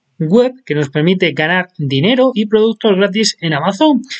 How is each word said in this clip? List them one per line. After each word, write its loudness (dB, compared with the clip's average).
web 2
que -6
nos -2
permite 0
ganar -2
dinero 0
y -2
productos 0
gratis 0
en -2
Amazon. 0